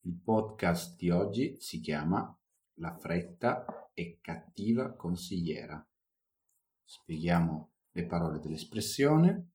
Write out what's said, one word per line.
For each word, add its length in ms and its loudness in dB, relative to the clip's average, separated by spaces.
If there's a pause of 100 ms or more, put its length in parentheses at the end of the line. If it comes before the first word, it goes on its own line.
Il 160 -6
podcast 800 0
di 140 0
oggi 500 2
si 180 -8
chiama 580 -2 (420)
La 180 -6
fretta 960 -4
è 260 -8
cattiva 760 -2
consigliera. 920 -6 (920)
Spieghiamo 920 0 (180)
le 140 -4
parole 340 -2
dell'espressione. 1160 2